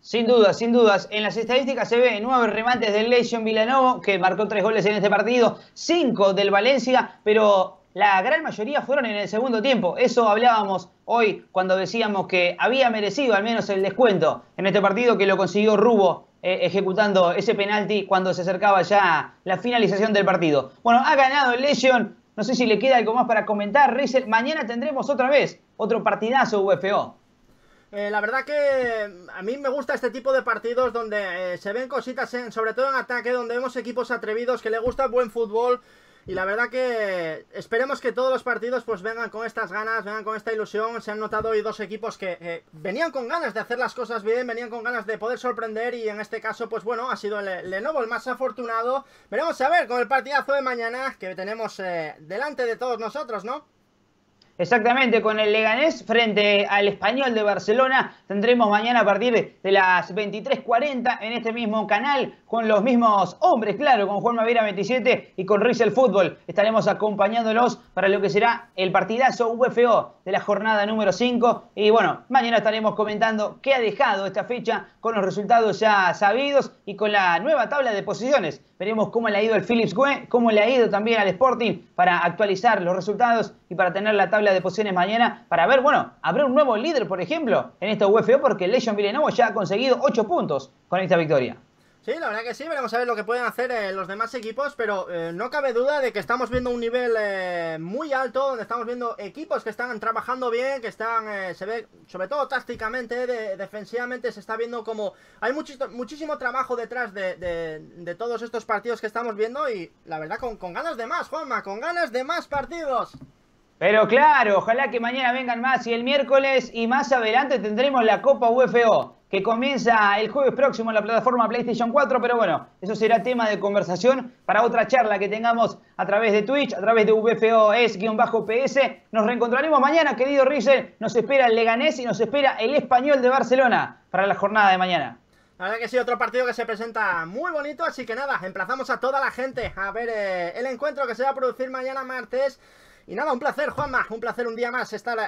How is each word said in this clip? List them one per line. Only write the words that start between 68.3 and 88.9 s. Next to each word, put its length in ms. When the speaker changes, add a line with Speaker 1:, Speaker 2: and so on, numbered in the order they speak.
Speaker 1:
el 160
partidazo 600
U 120
F 220
O 360
de 100
la 80
jornada 440
número 280
cinco. 640
Y 140
bueno, 400
mañana 300
estaremos 360
comentando 680
qué 120
ha 60
dejado 460
esta 180
fecha 460
con 140
los 100
resultados 560
ya 320
sabidos 600
y 100
con 160
la 300
nueva 300
tabla 220
de 100
posiciones. 580
Veremos 320
cómo 180
le 100
ha 40
ido 120
al 100
Philips 300
Gue, 340
cómo 220
le 100
ha 80
ido 220
también 300
al 80
Sporting 640
para 240
actualizar 640
los 120
resultados 600
y 80
para 160
tener 220
la 140
tabla 240
de 80
posiciones 320
mañana, 560
para 180
ver, 140
bueno, 400
habrá 240
un 80
nuevo 240
líder, 320
por 140
ejemplo, 580
en 80
esta 200
U 100
F 160
O, 60
porque 260
el 60
Legion 240